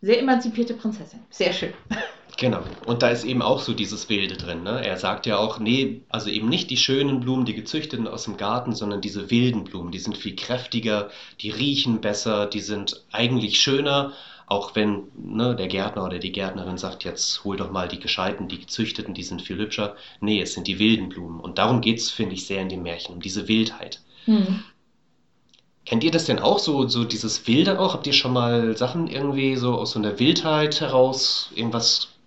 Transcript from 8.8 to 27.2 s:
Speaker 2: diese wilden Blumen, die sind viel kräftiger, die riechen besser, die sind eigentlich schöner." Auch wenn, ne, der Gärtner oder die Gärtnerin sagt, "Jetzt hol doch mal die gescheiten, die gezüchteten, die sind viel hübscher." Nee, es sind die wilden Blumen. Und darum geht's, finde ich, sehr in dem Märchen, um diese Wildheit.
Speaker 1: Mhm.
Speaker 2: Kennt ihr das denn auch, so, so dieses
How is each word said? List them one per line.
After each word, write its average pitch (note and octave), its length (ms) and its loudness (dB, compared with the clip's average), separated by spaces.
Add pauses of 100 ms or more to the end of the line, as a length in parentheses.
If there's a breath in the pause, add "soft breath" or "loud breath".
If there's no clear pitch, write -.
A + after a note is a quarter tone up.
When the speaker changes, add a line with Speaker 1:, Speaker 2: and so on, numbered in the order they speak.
Speaker 2:
diese G2+ 300 -6
wilden A#2+ 320 4
Blumen, F2 300 -10
die F2+ 80 -8
sind G#2 160 -6
viel - 180 -8
kräftiger, A2+ 760 -2 (300 loud breath)
die G2+ 100 -6
riechen A#2+ 500 0
besser, G#2 460 0
die G#2 120 -4
sind G2+ 540 -6
eigentlich A2+ 480 2
schöner." C#3 540 2 (340 loud breath)
Auch G2+ 260 -2
wenn, G#2 300 0 (120)
ne, A#2 380 0
der F#2 140 -4
Gärtner G2 360 -2
oder F2+ 140 -4
die F#2 140 -6
Gärtnerin F#2 440 -6
sagt, F2+ 280 -8
"Jetzt - 400 -4
hol G2 120 -2
doch G2 140 -4
mal F#2+ 160 -2
die F2+ 140 -8
gescheiten, G2 480 -2
die - 100 -10
gezüchteten, - 560 -6
die F#2 80 -10
sind F2+ 180 -8
viel F#2 180 -8
hübscher." G#2+ 360 -4 (260 loud breath)
Nee, G#2 200 4
es - 140 -4
sind F2+ 120 -6
die G2 140 -2
wilden G#2+ 300 4
Blumen. E2 280 -10
Und F2 200 -8
darum A2+ 240 4
geht's, A2+ 280 2
finde F#2+ 240 -2
ich, - 140 -8
sehr F#2+ 140 -2
in F#2+ 60 -4
dem F#2 140 -6
Märchen, E2+ 320 -8
um F2 80 -12
diese G2 240 -6
Wildheit. A2 540 0 (260 soft breath)
Speaker 1:
Mhm. G3+ 380 4 (1200)
Speaker 2:
Kennt A2+ 160 2
ihr D#3+ 80 4
das D#3+ 140 2
denn B2 140 2
auch, F3 200 4
so, C3+ 300 2
so A#2 160 2
dieses A2 420 -4